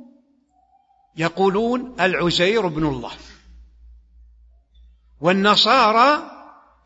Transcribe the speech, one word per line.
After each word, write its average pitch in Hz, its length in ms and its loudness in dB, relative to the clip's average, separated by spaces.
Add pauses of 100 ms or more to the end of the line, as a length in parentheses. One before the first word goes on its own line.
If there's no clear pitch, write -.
(1160)
يقولون: 196 840 -2
"العزير 180 680 0
ابن 156 180 -4
الله"، 123 260 -6 (2000)
والنصارى 220 1120 2 (540)